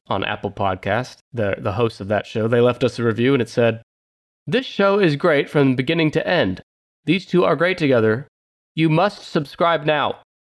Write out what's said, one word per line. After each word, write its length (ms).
on 180
Apple 260
Podcast, 680
the, 240
the 140
host 300
of 80
that 180
show. 200
They 140
left 220
us 160
a 40
review 300
and 80
it 80
said, 320
"This 220
show 320
is 160
great 340
from 260
beginning 360
to 160
end. 340
These 200
two 200
are 100
great 240
together. 480
You 140
must 380
subscribe 600
now." 320